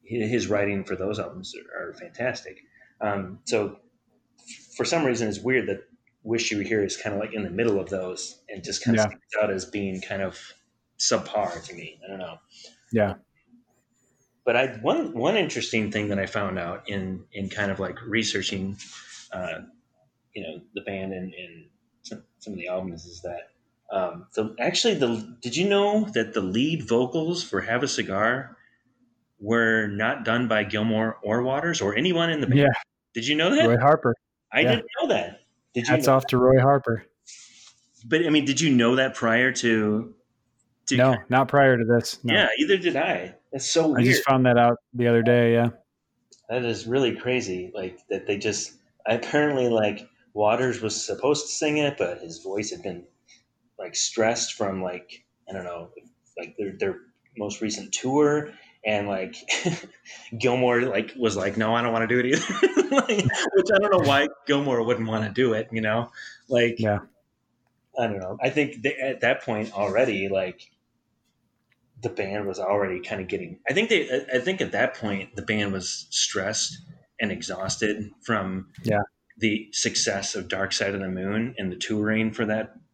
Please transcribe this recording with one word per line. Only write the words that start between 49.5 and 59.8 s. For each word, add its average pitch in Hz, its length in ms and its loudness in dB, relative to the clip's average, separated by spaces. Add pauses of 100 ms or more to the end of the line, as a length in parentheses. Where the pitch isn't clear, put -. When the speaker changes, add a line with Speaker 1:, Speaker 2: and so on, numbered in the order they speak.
Speaker 1:
like, 107 380 0 (280)
Waters 110 460 2
was 107 220 -4
supposed 143 440 -2
to - 40 -10
sing 151 260 0
it, 143 200 0
but 87 220 -4
his 82 240 -16
voice 101 260 -6
had - 140 -14
been, 87 220 -8 (760)
like, 92 160 -12
stressed - 580 0
from, 95 300 -4
like, 90 400 -10 (260)
I 95 40 -12
don't 92 100 -8
know, 87 260 -10 (480)
like, - 200 -14
their, 196 200 -6
their 196 220 -4 (360)
most 104 260 -8
recent 104 300 -6
tour. 147 600 2 (340)
And, 104 220 0
like, 95 280 -4 (540)